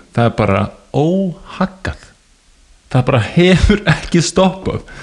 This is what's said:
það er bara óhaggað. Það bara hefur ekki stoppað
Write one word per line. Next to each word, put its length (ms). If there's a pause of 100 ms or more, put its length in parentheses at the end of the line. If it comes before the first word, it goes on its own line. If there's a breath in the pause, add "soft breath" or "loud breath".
(140)
það 120
er 100
bara 340 (240)
óhaggað. 1120 (840)
Það 140
bara 140
hefur 680
ekki 360
stoppað 600 (220 loud breath)